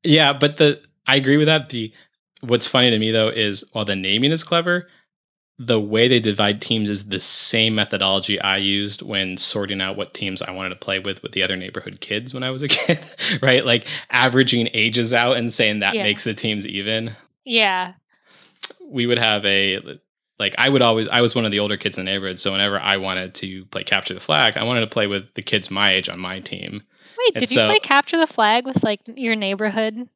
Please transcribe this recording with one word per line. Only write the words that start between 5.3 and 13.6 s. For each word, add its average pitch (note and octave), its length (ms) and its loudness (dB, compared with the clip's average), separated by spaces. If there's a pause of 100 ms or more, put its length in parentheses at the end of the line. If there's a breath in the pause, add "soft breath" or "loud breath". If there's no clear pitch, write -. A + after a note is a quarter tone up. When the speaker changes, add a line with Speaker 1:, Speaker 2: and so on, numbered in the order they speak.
Speaker 1:
the A#2+ 200 0
way A2 300 2
they B2 100 4
divide G#2 420 0
teams G#2+ 300 -2
is G#2 180 -6
the F#2+ 120 -6
same - 540 2
methodology G2 680 0
I G2 160 0
used G2+ 460 -2
when F#2+ 340 -4
sorting G2 440 0
out F#2+ 160 -4
what G2 180 -8
teams F#2+ 280 -6
I - 80 -10
wanted F#2 200 -8
to F#2 60 -12
play F#2+ 220 -4
with, F#2+ 240 -8
with - 100 -12
the F#2+ 100 -2
other F#2 140 2
neighborhood - 440 -10
kids B2 340 -6
when B2+ 80 -8
I B2+ 80 -4
was C3 120 -6
a C#3+ 60 -4
<laughs> - 0 -
kid, - 300 2 (420 loud breath)
right? C3 240 4